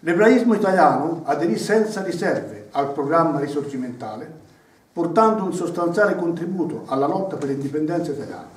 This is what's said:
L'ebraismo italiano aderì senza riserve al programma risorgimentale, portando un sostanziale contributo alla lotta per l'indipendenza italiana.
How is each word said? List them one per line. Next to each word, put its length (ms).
L'ebraismo 520
italiano 720
aderì 320
senza 440
riserve 680
al 220
programma 460
risorgimentale, 920
portando 540
un 80
sostanziale 640
contributo 680
alla 200
lotta 300
per 140
l'indipendenza 600
italiana. 440